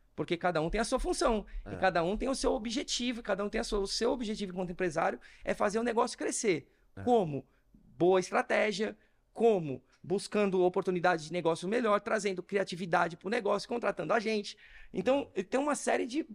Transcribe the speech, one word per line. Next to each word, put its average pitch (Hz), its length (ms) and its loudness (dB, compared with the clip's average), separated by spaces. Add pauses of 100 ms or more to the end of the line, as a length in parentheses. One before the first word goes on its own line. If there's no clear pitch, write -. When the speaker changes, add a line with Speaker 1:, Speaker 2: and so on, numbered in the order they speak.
(140)
Speaker 1:
Porque 160 220 -2
cada 170 240 0
um 156 80 0
tem 202 100 -2
a 226 60 2
sua - 160 0
função, 233 460 0 (180)
e - 100 -12
Speaker 2:
É. - 40 -6
Speaker 1:
cada 175 260 2
um 202 140 -2
tem 254 100 -2
o 269 60 0
seu 262 180 0
objetivo, 240 680 -4
e - 20 -12
cada 196 200 -2
um 208 60 -2
tem 220 140 -4
a - 20 -6
sua, 214 140 -2
o 196 80 -2
seu 233 260 0
objetivo 208 400 -4
enquanto 180 180 -4
empresário 175 480 0 (240)
é 202 120 0
fazer 208 240 0
o 226 40 -2
negócio 240 360 0
crescer. 214 520 0 (240)
Speaker 2:
É. 196 80 -12
Speaker 1:
Como? 190 440 2 (500)
Boa 185 240 6
estratégia, 208 760 0 (380)
como? 180 500 2 (220)
Buscando 196 580 0
oportunidade 180 640 2
de 160 60 -12
negócio 170 340 0
melhor, 214 340 2
trazendo 196 420 -2
criatividade 175 760 0
pro - 140 -8
negócio, 202 360 0
contratando 202 460 -2
a 233 80 4
gente. 208 340 -2 (380)
Então, 247 380 0 (180)
tem 254 100 0
uma 285 180 0
série - 300 0
de 277 180 -4 (100)